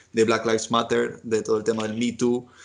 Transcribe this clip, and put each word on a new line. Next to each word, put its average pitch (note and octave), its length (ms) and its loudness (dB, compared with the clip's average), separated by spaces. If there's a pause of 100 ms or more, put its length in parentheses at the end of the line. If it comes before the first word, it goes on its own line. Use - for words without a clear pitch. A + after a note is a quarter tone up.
(140)
de A2+ 100 4
Black A2+ 200 2
Lives A2+ 280 0
Matter, A#2 500 0
de A2 220 -2
todo A2 160 0
el G#2 40 -10
tema A2 200 -2
del G#2+ 120 -6
Me A#2 180 -2
Too, B2 340 0 (180)